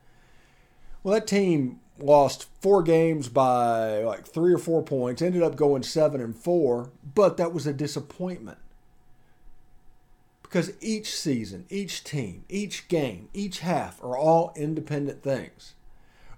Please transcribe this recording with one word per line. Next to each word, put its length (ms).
Well, 100
that 140
team 540
lost 500
four 240
games 460
by, 760
like, 240
three 260
or 40
four 260
points, 380
ended 200
up 140
going 260
seven 380
and 160
four, 560
but 240
that 160
was 120
a 60
disappointment. 840
Because 400
each 340
season, 540
each 340
team, 460
each 400
game, 440
each 260
half 440
are 140
all 400
independent 680
things. 520